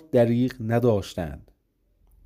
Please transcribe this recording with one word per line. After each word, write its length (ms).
دریغ 480
نداشتند. 920